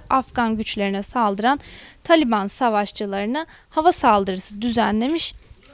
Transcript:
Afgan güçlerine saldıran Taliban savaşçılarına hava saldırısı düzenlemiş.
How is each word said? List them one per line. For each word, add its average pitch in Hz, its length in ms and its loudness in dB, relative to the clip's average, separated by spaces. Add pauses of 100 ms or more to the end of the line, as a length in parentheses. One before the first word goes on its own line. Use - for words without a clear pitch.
Afgan 233 480 0
güçlerine 202 460 -4
saldıran 226 560 0 (440)
Taliban 233 440 2
savaşçılarına 208 1000 -2 (240)
hava 320 220 4
saldırısı 202 680 0
düzenlemiş. 233 720 0 (400)